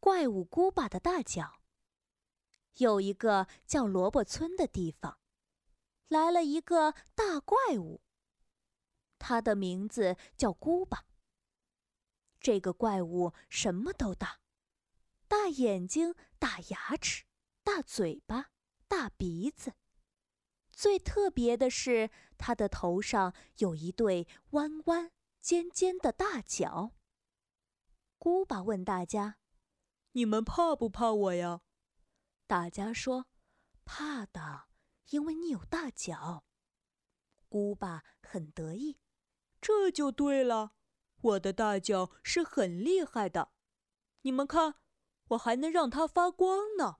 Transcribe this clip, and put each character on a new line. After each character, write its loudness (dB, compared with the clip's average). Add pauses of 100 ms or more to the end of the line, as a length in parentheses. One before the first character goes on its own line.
怪 4
物 -2
姑 2
爸 -2
的 -4
大 -2
脚。 -8 (1120)
有 4
一 -2
个 2 (180)
叫 0
萝 2
卜 2
村 -4
的 2
地 -4
方， -12 (920)
来 4
了 4
一 0
个 2 (220)
大 0
怪 2
物， -10 (1160)
他 0
的 4
名 -4
字 2 (180)
叫 2
姑 0
爸。 -6 (1400)
这 4
个 -2
怪 0
物 0 (160)
什 -2
么 -4
都 -4
大， -10 (880)
大 2
眼 0
睛、 0 (240)
大 -2
牙 -6
齿、 -4 (400)
大 0
嘴 -4
巴、 -6 (380)
大 0
鼻 -4
子。 -10 (960)
最 2
特 0
别 2
的 2
是， 0 (280)
他 -2
的 0
头 -2
上 0 (260)
有 0
一 -6
对 0 (220)
弯 -2
弯 0 (260)
尖 0
尖 0
的 0
大 -4
角。 -4 (1300)
姑 2
爸 -6
问 -2
大 -2
家 -4 (760)
：“你 2
们 2
怕 2
不 -2
怕 0
我 2
呀？” -4 (840)
大 0
家 -6
说 -4 (560)
：“怕 -8
的， -14 (420)
因 -2
为 -4
你 -6
有 -4
大 -6
角。” -10 (1040)
姑 -2
爸 -8 (180)
很 -10
得 -10
意 -8 (600)
：“这 4
就 0
对 2
了， 0 (460)
我 4
的 -2
大 0
角 0 (100)
是 0
很 0
厉 2
害 -2
的。 -2 (680)
你 -2
们 0
看， 2 (540)
我 2
还 0
能 -2
让 2
它 0
发 4
光 0
呢。” -2